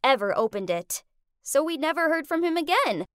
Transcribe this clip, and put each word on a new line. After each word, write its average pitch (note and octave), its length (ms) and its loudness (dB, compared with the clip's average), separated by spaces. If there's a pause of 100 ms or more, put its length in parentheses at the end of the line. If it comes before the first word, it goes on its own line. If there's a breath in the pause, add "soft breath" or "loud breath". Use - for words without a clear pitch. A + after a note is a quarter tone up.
ever G#3+ 340 2
opened G#3 340 -2
it. - 340 -6 (380)
So C#4 200 0
we E4 140 -4
never D#4+ 320 0
heard D#4+ 180 0
from E4 160 -2
him E4+ 140 0
again. E4 600 0